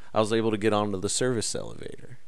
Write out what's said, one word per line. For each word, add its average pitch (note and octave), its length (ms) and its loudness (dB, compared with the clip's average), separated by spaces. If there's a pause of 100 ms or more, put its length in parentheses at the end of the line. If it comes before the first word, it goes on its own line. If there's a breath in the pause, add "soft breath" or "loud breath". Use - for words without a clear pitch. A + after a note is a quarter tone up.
(140 soft breath)
I G#2+ 60 4
was A2 120 2
able A2+ 180 4
to G#2+ 60 2
get G#2 160 4
onto G#2 280 2
the G2+ 80 0
service B2+ 460 0
elevator. - 720 -8